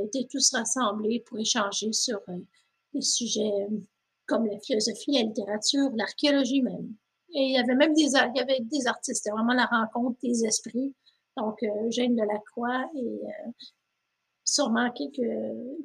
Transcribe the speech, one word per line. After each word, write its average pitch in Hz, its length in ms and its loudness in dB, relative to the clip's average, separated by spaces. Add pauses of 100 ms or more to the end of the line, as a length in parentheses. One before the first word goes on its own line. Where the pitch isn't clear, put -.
étaient 254 260 -4
tous - 240 2
rassemblés 226 720 0
pour 226 100 -12
échanger 214 540 -2
sur, 220 280 -2 (100)
euh, 180 100 -8 (540)
des 277 80 -4
sujets, 214 680 -2
euh, 214 80 -2 (480)
comme 233 220 0
la 202 100 -4
philosophie, 220 540 -2
la 254 120 4
littérature, 214 680 0
l'archéologie 269 680 2
même. 208 320 -4 (380)
Et 277 100 2
il 262 80 2
y 262 80 4
avait 247 160 4
même 302 180 6
des 302 220 6
a-, 254 180 4
il 269 60 0
y - 20 2
avait 262 200 2
des 247 260 -2
artistes, 233 360 -2
c'était 214 60 -4
vraiment 226 240 2
la 247 140 4
rencontre 233 560 0
des 240 200 2
esprits. 233 520 -2 (420)
Donc, 220 240 -4
euh, 214 260 -2
Eugène 240 280 2
Delacroix 233 800 -2
et, 269 40 -6
euh, 214 520 -8 (920)
sûrement 240 480 0
quelques, 262 400 -4 (540)